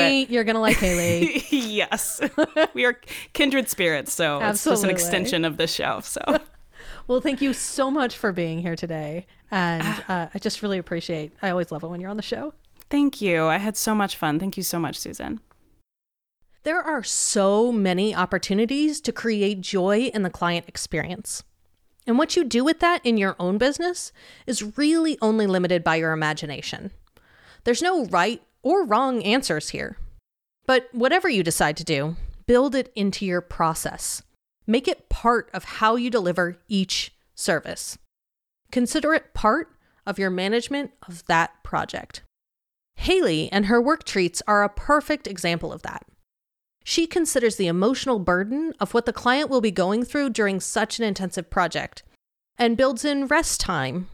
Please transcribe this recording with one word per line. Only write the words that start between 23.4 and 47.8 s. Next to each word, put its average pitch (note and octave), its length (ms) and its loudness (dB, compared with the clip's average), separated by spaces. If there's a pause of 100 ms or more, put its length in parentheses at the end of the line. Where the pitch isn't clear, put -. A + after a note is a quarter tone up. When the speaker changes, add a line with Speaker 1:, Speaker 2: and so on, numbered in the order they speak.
Speaker 1:
business D4 540 0 (340)
is G#3+ 320 -6
really D#4 440 2
only A3 260 4
limited F3+ 360 2
by E3 120 2
your D#3+ 160 0
imagination. D#3 800 -4 (720)
There's A#3 180 0
no F4 260 2
right F3+ 340 0 (200)
or F4+ 220 2
wrong A#3+ 400 2
answers G3+ 460 0
here. - 280 -8 (680)
But B3+ 260 2
whatever C#4 380 2
you G#3 140 2
decide D#3+ 340 0
to - 60 -8
do, D3+ 340 -2 (280)
build B3 300 4
it C4 200 -2
into G3 300 -2
your F3+ 160 0
process. - 800 -4 (460)
Make A#3+ 200 2
it - 220 -4
part A#3 440 2
of F#3 100 -8
how A3 320 2
you B3 140 -2
deliver F3+ 480 0 (100)
each - 460 -2 (220)
service. - 640 -4 (720)
Consider D4 420 0
it D#4 200 -2
part A#3+ 360 2 (360)
of G3 140 -6
your G3 100 0
management A3+ 600 -2 (160)
of E3+ 200 -16
that - 360 0
project. - 580 -6 (760)
Haley A#3 560 2
and G3+ 160 0
her A#3 140 4
work D4+ 220 0
treats F3+ 420 0
are G#3 180 4
a G3+ 60 2
perfect D4 580 0
example E3+ 440 -2
of D#3 120 -10
that. - 220 -12 (800)
She E4 220 0
considers C4+ 480 2
the F#3+ 120 0
emotional G#3+ 520 2